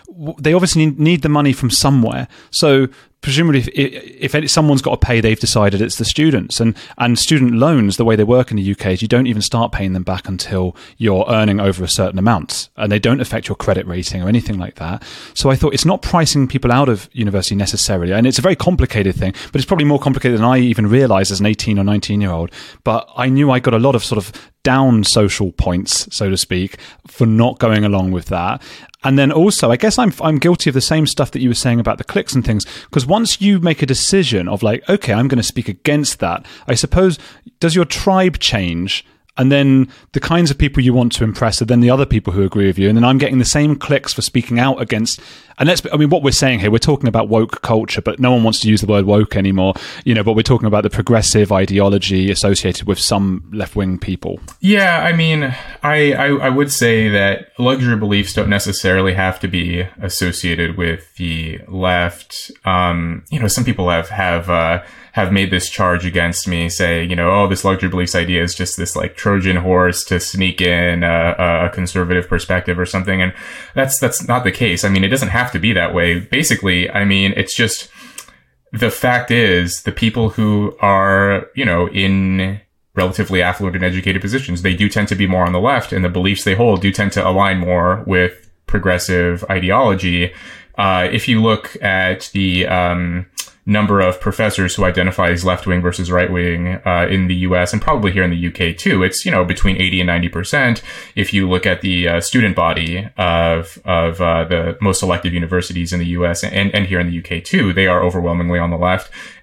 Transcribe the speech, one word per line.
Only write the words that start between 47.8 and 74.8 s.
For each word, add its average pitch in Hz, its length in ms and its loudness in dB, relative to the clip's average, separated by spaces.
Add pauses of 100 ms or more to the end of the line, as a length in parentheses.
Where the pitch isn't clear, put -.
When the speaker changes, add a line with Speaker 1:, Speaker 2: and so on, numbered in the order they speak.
Speaker 1:
but - 160 -4
no 127 140 4
one 120 100 4
wants 113 180 2
to 110 80 0
use 107 140 4
the 104 40 -2
word 101 200 2
woke 104 300 2
anymore, 95 380 2 (300)
you 120 100 2
know, 107 100 0
but 110 100 2
we're 110 80 2
talking 113 240 2
about 104 160 2
the 104 80 0
progressive 107 640 2
ideology 98 800 2
associated 95 560 0
with 98 120 -2
some 98 540 -2
left-wing 95 460 -4
people. 90 420 -6 (200)
Speaker 2:
Yeah, 185 440 2
I 170 80 0
mean, 156 420 0 (280)
I, 147 300 2
I, 131 140 0 (100)
I 135 140 0
would 139 220 0
say 113 360 2
that 98 500 0
luxury 123 380 2
beliefs 101 380 0
don't 104 160 0
necessarily 95 640 0
have 92 260 -2
to 98 80 -4
be 87 380 -4 (160)
associated 85 720 -4
with 82 400 -6
the 82 520 -8
left. 90 800 -4 (160)
Um, 87 640 -2
you 156 80 -4
know, 110 100 0
some 120 160 -2
people 101 240 -2
have, 85 220 -2
have, 87 400 -2
uh, 85 320 0 (300)
have 95 200 0
made 98 180 0
this 92 180 -2
charge 90 380 0
against 87 400 -2
me, 85 220 -2
say, 85 340 -2
you 87 140 -4
know, 87 160 0
"Oh, 101 160 2
this 92 160 -2
luxury 95 240 0
beliefs 90 260 -2
idea 87 300 0
is 87 100 -4
just - 220 -6
this, 87 180 -6
like, 85 220 -6
Trojan 95 400 0
horse 90 480 2
to 90 160 -2
sneak 95 400 -4
in 87 420 0
a, 85 640 0
a 85 80 -2
conservative 90 540 -2
perspective 90 500 -2
or 90 80 -2
something." 92 340 -4
And 92 140 -2 (400)
that's, 135 240 -2
that's - 300 -2
not 123 160 0
the 92 80 0
case. 95 320 -2